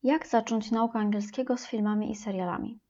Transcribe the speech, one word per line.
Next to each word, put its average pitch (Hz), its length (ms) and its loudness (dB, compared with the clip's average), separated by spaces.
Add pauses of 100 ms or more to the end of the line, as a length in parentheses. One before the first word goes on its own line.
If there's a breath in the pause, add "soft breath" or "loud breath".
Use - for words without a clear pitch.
Jak 285 240 2
zacząć 226 440 2
naukę 226 280 2
angielskiego 208 580 0
z - 100 -10
filmami 214 440 0
i 214 60 -4
serialami. 185 640 -4 (120)